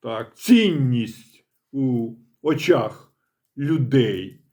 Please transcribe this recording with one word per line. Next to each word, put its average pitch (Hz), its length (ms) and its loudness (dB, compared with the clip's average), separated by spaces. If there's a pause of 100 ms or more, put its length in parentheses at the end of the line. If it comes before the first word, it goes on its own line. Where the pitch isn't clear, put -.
Так, 117 360 -10
цінність 143 1080 0 (260)
у 123 420 -4 (280)
очах 151 720 -2 (440)
людей 123 840 0 (120)